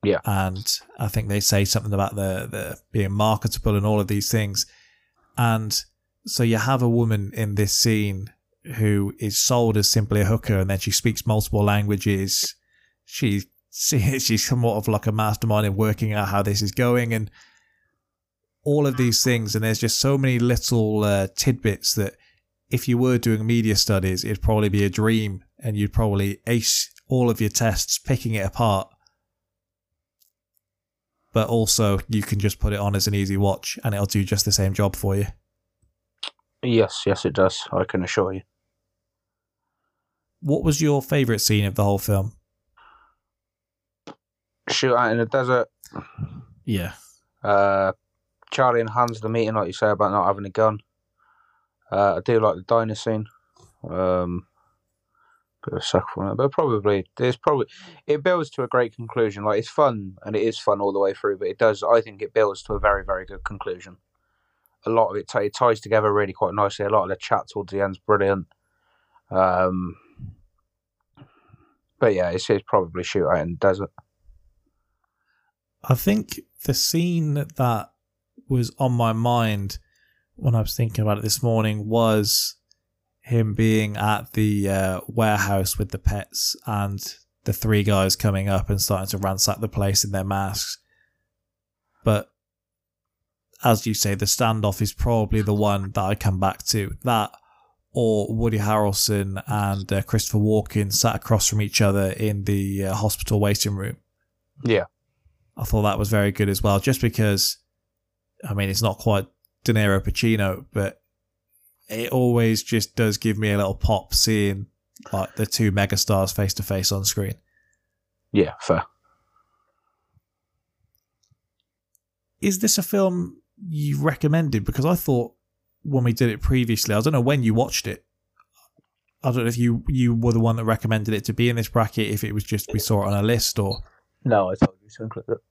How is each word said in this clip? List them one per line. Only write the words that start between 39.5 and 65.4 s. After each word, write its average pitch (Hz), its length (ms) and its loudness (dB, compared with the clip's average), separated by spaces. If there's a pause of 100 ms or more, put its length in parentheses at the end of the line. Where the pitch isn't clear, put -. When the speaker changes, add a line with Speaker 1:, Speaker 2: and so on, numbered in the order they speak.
Speaker 2:
What 151 220 0
was 156 180 2
your 143 220 2
favourite 127 380 0
scene 104 240 2
of 101 100 -2
the 104 80 2
whole 101 160 2
film? 101 340 0 (2250)
Speaker 1:
Shootout 123 420 2
in 117 80 0
the 117 80 0
desert. 127 400 0 (960)
Speaker 2:
Yeah. 92 300 -4 (500)
Speaker 1:
Uh, 98 480 2 (600)
Charlie 123 280 2
and 113 100 -2
Hans, 117 300 -2
the 110 100 -6
meeting, 113 260 -2
like 101 120 0
you 92 60 -8
say, 107 160 0
about 95 220 0
not 98 140 0
having 101 200 -2
a 98 40 -10
gun. 107 300 0 (1120)
Uh, 98 240 2
I 87 60 -4
do 117 180 2
like 107 160 2
the 92 80 -14
diner 113 320 0
scene. 107 300 -4 (600)
Um, 90 600 -2 (1160)
bit - 100 -8
of 92 60 -4
a - 20 -8
sucker - 320 0
for 98 180 -6
it, 110 40 -6
but 135 160 0
probably, 104 540 0 (120)
there's 123 180 -2
probably, 139 300 0 (420)
it 147 160 0
builds 170 280 0
to 131 120 -6
a 117 40 -4
great 123 280 0
conclusion. 110 480 -2
Like, 104 160 0
it's 113 100 -8
fun, 107 540 0
and 107 120 -8
it 101 60 0
is 113 160 0
fun 101 220 0
all 101 140 0
the 98 60 0
way 98 140 2
through, 101 240 -4
but 98 100 -6
it 95 100 -6
does, 110 260 2
I 113 180 4
think 104 200 -14
it 104 120 -10
builds 104 300 0
to 107 100 -6
a 101 60 -4
very, 101 240 2
very 95 220 -6
good 98 180 -16
conclusion. 92 540 -12 (880)
A 113 40 -4
lot 113 200 2
of 95 60 -8
it, 101 120 -8
t-, 120 120 -4
it 104 160 -4